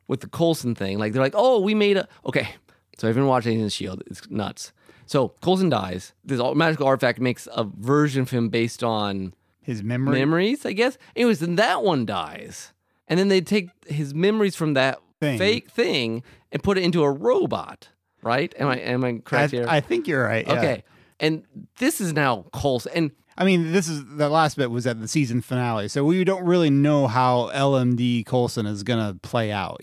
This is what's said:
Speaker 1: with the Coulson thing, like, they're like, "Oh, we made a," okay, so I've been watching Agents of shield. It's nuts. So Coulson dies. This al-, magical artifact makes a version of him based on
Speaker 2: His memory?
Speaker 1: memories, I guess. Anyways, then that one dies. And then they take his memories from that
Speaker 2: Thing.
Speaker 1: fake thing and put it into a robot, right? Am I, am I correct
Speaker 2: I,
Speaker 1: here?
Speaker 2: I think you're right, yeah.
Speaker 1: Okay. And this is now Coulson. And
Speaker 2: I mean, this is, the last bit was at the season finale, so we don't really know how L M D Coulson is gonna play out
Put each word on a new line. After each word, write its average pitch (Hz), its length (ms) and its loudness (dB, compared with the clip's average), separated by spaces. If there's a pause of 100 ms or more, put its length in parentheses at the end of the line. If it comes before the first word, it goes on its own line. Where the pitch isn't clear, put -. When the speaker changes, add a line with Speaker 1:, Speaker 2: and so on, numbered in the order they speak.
Speaker 1:
with 131 140 -4
the - 60 -14
Coulson 156 480 0
thing, 98 240 -4
like, 107 140 -2
they're 131 80 0
like, 135 140 0
"Oh, 240 240 4
we 202 160 2
made 202 220 4
a," 180 100 -2 (180)
okay, 123 220 -2 (500)
so 110 120 -4
I've 113 60 0
been 139 120 2
watching 120 260 0
Agents 107 200 -2
of - 40 -6
shield. 95 300 -10
It's - 220 -18
nuts. - 420 -8 (340)
So 131 360 -2
Coulson 185 280 2
dies. 95 440 -4 (100)
This 135 160 -2
al-, 131 160 0
magical 151 320 2
artifact 127 320 2
makes 123 340 -2
a 113 120 -2
version 131 560 0
of 127 80 -4
him 117 200 0
based 117 340 -2
on 101 500 -2 (280)
Speaker 2:
His 110 220 -6
memory? 127 360 0
Speaker 1:
memories, 175 460 0
I - 80 -4
guess. 240 240 0 (180)
Anyways, 226 240 4
then 170 180 -2
that 233 260 2
one 147 220 2
dies. - 640 -8 (380)
And 165 100 2
then 196 80 2
they 190 140 4
take 185 280 -2 (180)
his 147 260 -4
memories 202 420 2
from 156 200 -2
that 131 240 2 (200)
Speaker 2:
Thing. 143 180 0
Speaker 1:
fake 208 340 0
thing 123 520 0 (300)
and 139 100 -6
put 190 140 2
it 190 60 0
into 170 200 2
a 143 80 4
robot, - 800 -2 (320)
right? 127 360 -2
Am 139 120 0
I, 127 80 0
am 123 260 -2
I 123 220 -2
correct 143 280 0
Speaker 2:
I, 127 40 -2
Speaker 1:
here? 120 100 0
Speaker 2:
I 147 140 2
think 339 260 -2
you're 135 160 0
right, 113 240 0
yeah. 143 60 2
Speaker 1:
Okay. 135 300 0 (360)
And 160 240 0 (340)
this 277 220 0
is 175 140 -2
now 131 400 0
Coulson. 131 420 -2
And 160 160 0 (260)
Speaker 2:
I 180 80 0
mean, 170 260 2
this 170 160 0
is, 151 160 -6 (140)
the 147 100 2
last 156 300 2
bit 131 120 0
was 117 160 -4
at 117 140 -2
the 110 80 -8
season 120 320 0
finale, 117 480 -4
so 139 160 -2
we 180 220 2
don't 185 180 0
really 175 260 4
know 143 380 4
how 123 400 2
L 139 300 2
M 123 180 2
D 120 300 0
Coulson 120 400 0
is 104 180 -6
gonna 107 380 -2
play 113 280 -2
out 98 340 -4